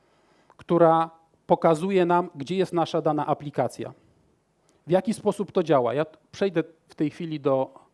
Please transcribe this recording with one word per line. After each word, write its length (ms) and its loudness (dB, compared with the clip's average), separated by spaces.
która 520 2
pokazuje 580 2
nam, 300 0
gdzie 200 -8
jest 180 -2
nasza 280 -2
dana 240 -2
aplikacja. 680 -6
W 40 -2
jaki 220 2
sposób 380 -4
to 120 0
działa? 300 2
Ja 120 -2
t-, 120 -20
przejdę 320 -2
w 80 -20
tej 140 -2
chwili 300 -10
do 340 0